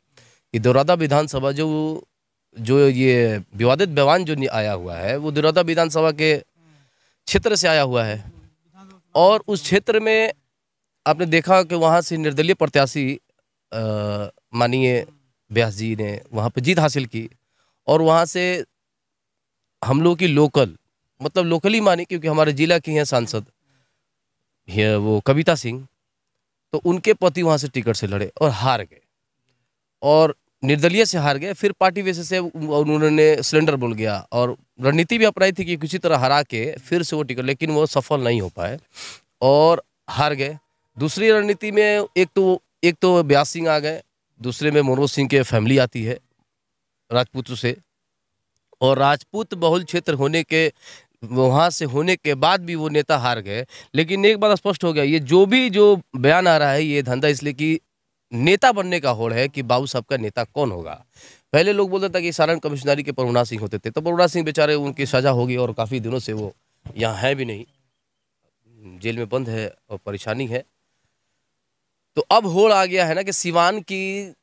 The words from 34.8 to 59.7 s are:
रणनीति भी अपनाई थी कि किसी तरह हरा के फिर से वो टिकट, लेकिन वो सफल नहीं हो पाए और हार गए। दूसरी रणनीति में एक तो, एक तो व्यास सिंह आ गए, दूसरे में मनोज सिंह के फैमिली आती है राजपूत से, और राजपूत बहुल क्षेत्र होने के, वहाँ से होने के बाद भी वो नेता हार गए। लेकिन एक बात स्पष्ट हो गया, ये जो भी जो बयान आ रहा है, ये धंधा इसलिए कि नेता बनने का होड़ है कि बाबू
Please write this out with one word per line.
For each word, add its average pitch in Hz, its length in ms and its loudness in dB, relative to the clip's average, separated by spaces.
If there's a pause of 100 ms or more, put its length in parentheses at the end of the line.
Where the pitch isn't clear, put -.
रणनीति 160 380 0
भी 220 60 4
अपनाई 190 280 2
थी 175 120 -8
कि 170 120 -4
किसी 147 220 -8
तरह 160 200 0
हरा 139 240 2
के 120 360 -6
फिर 170 240 -2
से 160 140 -6
वो 151 60 -4
टिकट, 127 200 -6
लेकिन 135 280 -4
वो 151 160 2
सफल 143 340 -2
नहीं 120 200 0
हो 90 80 -6
पाए 95 300 -8 (640)
और 151 400 4 (280)
हार 147 240 -2
गए। 139 240 -8 (400)
दूसरी 170 320 0
रणनीति 208 420 0
में 208 340 2 (100)
एक 180 180 2
तो, 190 280 2 (220)
एक 170 180 2
तो 180 200 4
व्यास 143 260 2
सिंह 165 220 -4
आ 151 80 2
गए, 151 240 -6 (400)
दूसरे 127 280 -2
में 147 100 4
मनोज 135 300 2
सिंह 139 180 -2
के 135 140 4
फैमिली 120 360 2
आती 123 260 0
है 120 140 -6 (920)
राजपूत 123 460 -4
से, 120 180 -2 (1040)
और 131 180 4
राजपूत 147 560 -2
बहुल 175 300 0
क्षेत्र 165 300 -4
होने 143 280 0
के, 160 300 0 (520)
वहाँ 131 460 2
से 165 140 -8
होने 147 320 0
के 147 180 -2
बाद 165 260 2
भी 170 140 -8
वो 156 140 -4
नेता 151 300 0
हार 120 220 -2
गए। 101 260 -10 (280)
लेकिन 175 300 -2
एक 214 140 4
बात 208 180 2
स्पष्ट 196 280 -4
हो 170 80 0
गया, 147 120 0
ये 156 140 0
जो 165 280 4
भी 254 240 2
जो 202 300 4 (160)
बयान 160 320 4
आ 165 80 6
रहा 143 160 2
है, 151 120 0
ये 143 180 -2
धंधा 131 260 0
इसलिए 143 240 -2
कि 156 280 -2 (520)
नेता 185 400 4
बनने 180 280 -2
का 135 100 0
होड़ 113 220 -4
है 127 160 0
कि 139 140 -8
बाबू 123 240 0